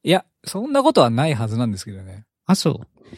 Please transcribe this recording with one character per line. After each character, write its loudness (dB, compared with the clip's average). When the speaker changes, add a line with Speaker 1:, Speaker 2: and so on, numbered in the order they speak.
Speaker 1:
い -2
や、 2
そ -8
ん -6
な 2
こ 4
と 6
は 6
な 0
い 0
は -2
ず -4
な 0
ん -2
で -6
す -14
け -14
ど -16
ね。 -20
Speaker 2:
あ、 4
そ 0
う。 -12